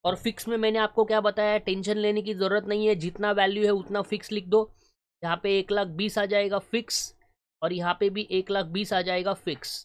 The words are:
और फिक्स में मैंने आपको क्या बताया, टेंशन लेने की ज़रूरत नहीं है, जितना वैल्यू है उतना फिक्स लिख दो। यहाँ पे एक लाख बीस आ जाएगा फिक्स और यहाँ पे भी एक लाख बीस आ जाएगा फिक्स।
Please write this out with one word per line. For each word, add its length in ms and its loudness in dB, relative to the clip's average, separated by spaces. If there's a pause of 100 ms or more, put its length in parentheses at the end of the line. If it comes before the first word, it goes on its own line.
और 120 2
फिक्स 300 -6
में 100 -2
मैंने 220 2
आपको 260 2
क्या 160 2
बताया, 380 2
टेंशन 380 -2
लेने 240 2
की 120 -6
ज़रूरत 340 2
नहीं 200 2
है, 100 6
जितना 340 -2
वैल्यू 320 2
है 80 4
उतना 320 -2
फिक्स 280 -6
लिख 160 -6
दो। 220 4 (540)
यहाँ 200 -2
पे 160 2
एक 120 -4
लाख 160 0
बीस 300 -2
आ 80 2
जाएगा 340 0
फिक्स 360 -4 (680)
और 120 -2
यहाँ 260 -2
पे 100 4
भी 220 -4
एक 200 -2
लाख 160 0
बीस 260 -4
आ 80 2
जाएगा 320 -2
फिक्स। 400 -8 (120)